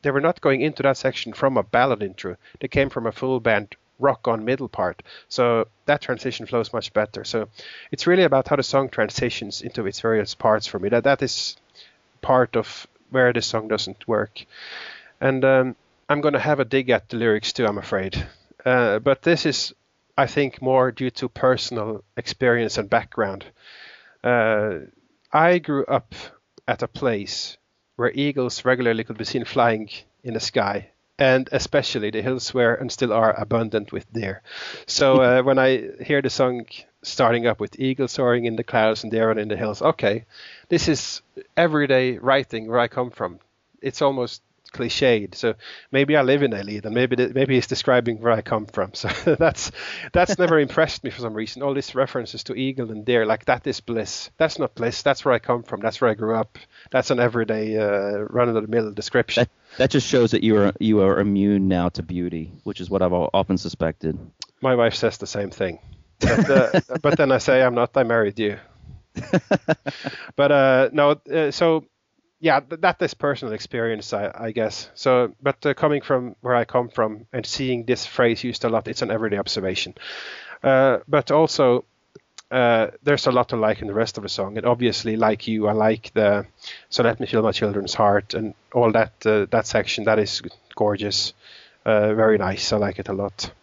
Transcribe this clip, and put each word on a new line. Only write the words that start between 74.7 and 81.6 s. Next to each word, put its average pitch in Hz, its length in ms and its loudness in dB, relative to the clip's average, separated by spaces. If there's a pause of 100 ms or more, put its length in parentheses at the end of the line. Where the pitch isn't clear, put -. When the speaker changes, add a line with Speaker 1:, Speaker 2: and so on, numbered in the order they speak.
Speaker 1:
So, 123 480 2
but, 135 240 -2
uh, 143 80 2
coming 147 280 2
from 123 400 -2
where 123 140 0
I 117 100 2
come 120 240 -2
from 110 420 -4
and 123 140 -6
seeing 127 400 -4
this 120 200 0
phrase 117 380 0
used 123 220 -6
a 117 40 0
lot, 110 200 -2
it's 110 120 -6
an 117 80 -4
everyday 107 280 -2
observation. 95 580 -4 (640)
Uh, 131 360 4 (100)
but 143 240 0
also, 139 540 4 (640)